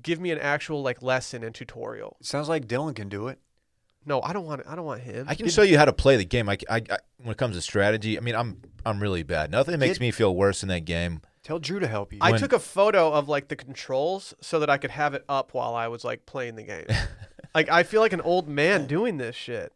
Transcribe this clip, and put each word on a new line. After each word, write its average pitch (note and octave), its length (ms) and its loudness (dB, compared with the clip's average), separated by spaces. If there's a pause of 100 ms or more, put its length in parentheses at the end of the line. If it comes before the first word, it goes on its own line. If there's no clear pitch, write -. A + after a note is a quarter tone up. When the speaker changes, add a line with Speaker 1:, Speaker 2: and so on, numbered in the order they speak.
Speaker 1:
give E3 180 -2
me F3+ 120 -2
an D3+ 60 -2
actual, D3 440 -2
like, B2+ 180 -4
lesson B2+ 440 -2
and A2+ 100 -10
tutorial. A2+ 640 -12
Speaker 2:
It - 60 -16
sounds D3 220 -4
like D#3 180 -2
Dylan B2+ 300 -4
can G#2 120 -8
do G2+ 200 -6
it. C3 100 -12 (640)
Speaker 1:
No, C#3+ 160 0
I E3+ 140 -6
don't G3 100 -4
want, D3+ 220 -8
I D3+ 80 -12
don't E3+ 100 -8
want B2+ 160 -8
him. B2 280 -10
Speaker 3:
I - 80 -2
can A3+ 100 -4
Speaker 1:
Did E3+ 80 0
Speaker 3:
show G#3+ 80 8
you F3+ 160 10
how D3 80 10
to B2+ 60 6
play C3+ 240 6
the G2+ 100 2
game. A2+ 240 0
I, G2+ 80 0 (100)
I, A2+ 220 0
I, G2 80 -2 (180)
when A#2+ 140 -10
it G#2 80 -6
comes A2+ 180 -2
to E2+ 60 -6
strategy, G#2 560 0
I - 20 -6
mean, A#2 140 -4
I'm, A#2 260 -4 (240)
I'm G#2+ 160 -2
really G2 220 0
bad. D2+ 280 -2
Nothing C#3 280 2
makes C#3+ 180 4
Speaker 2:
Get - 60 -4
Speaker 3:
me B2 80 2
feel G#2 240 4
worse G2 280 2
in G2 60 -6
that F2+ 160 -2
game. E2+ 380 -4 (220)
Speaker 2:
Tell D#3+ 160 -6
Drew D#3 180 -6
to F3+ 80 -2
help G#2+ 260 -4
you. G2+ 80 -14
Speaker 1:
I A#2 120 6
Speaker 3:
When A2 80 4
Speaker 1:
took A2 120 2
a B2+ 60 4
photo F#3+ 540 4
of, D3 160 0
like, C#3+ 200 -2
the D3 80 -8
controls C#3 840 -4
so - 160 -2
that D3+ 100 2
I C#3 80 6
could C#3 140 -6
have D3 240 -2
it C#3 160 -8
up C3+ 240 -2
while A#2+ 200 -2
I A#2 140 -2
was, A#2 160 -10
like, A#2+ 220 -8
playing A#2+ 300 -10
the G#2+ 80 -16
game. F#2 240 -12
Speaker 3:
<laughs> - 640 -6
Speaker 1:
Like, D#3+ 160 4
I E3+ 140 6
feel G#3+ 160 2
like A3 120 4
an F3 80 -4
old F3 280 0
man D3+ 400 2
doing F#3 280 0
this B2 200 -6
shit. A2 400 -8